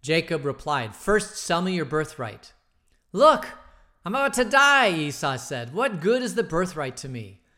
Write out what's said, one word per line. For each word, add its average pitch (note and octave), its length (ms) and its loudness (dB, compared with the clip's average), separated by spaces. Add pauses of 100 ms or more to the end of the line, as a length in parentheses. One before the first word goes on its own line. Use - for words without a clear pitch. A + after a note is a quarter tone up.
Jacob D#3+ 440 -2
replied, C3+ 500 -4
"First, G#3 400 0
sell E3+ 260 0
me F#3 140 -2
your E3+ 80 0
birthright." C#3 720 -6 (580)
"Look, C#4 360 4 (580)
I'm F#3+ 100 -4
about C#4 200 0
to B3 100 2
die," C#4 460 6
Esau D3 440 -2
said. A#2+ 380 -8
"What G#3+ 260 -2
good A3+ 220 2
is A3 140 -4
the F#3 80 0
birthright D#3+ 540 -2
to C3+ 120 -12
me?" G#2+ 320 -12 (160)